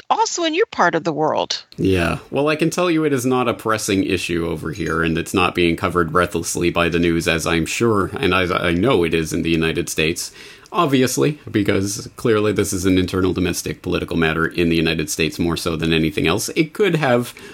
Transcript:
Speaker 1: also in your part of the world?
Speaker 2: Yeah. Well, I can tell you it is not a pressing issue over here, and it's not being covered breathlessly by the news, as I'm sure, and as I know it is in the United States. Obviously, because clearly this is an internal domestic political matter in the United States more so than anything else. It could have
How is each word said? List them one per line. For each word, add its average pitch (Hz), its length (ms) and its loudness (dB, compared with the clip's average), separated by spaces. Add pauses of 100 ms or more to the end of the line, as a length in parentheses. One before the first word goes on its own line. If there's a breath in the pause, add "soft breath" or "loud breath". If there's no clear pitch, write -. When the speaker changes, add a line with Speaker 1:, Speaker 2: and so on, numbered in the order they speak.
Speaker 1:
also 403 360 0
in 311 100 -2
your 392 100 2
part 175 300 0
of 165 100 -2
the 165 80 -2
world? 135 500 -2 (140)
Speaker 2:
Yeah. 90 440 0 (100)
Well, 139 180 0
I 151 80 2
can 160 140 0
tell 180 200 0
you 156 140 2
it 143 80 2
is 127 140 0
not 127 200 2
a 117 60 2
pressing 104 520 0
issue 85 420 -2
over 80 260 -6
here, 82 300 -2
and 82 160 0
it's - 160 -6
not 90 200 2
being 85 220 2
covered 85 340 0
breathlessly 87 600 0
by 85 180 2
the 85 100 0
news, 85 300 2
as 80 180 0
I'm 82 200 2
sure, 104 400 0 (120)
and 92 140 2
as 90 180 2
I 90 220 0
know 92 320 2
it 82 80 0
is 80 220 0
in 82 80 -2
the 82 80 -2
United 80 400 0
States. - 420 -2 (400 loud breath)
Obviously, 139 680 2 (100)
because 101 680 0
clearly 107 360 2
this 95 200 0
is 92 140 -4
an 92 100 6
internal 92 360 2
domestic 87 500 -2
political 85 340 -4
matter 80 300 2
in 85 220 0
the 82 80 2
United 82 340 0
States 78 260 -2
more 85 200 0
so 85 180 -4
than 80 180 0
anything 80 360 0
else. 101 220 0
It 160 220 -2
could 196 220 2
have 127 400 0 (200 loud breath)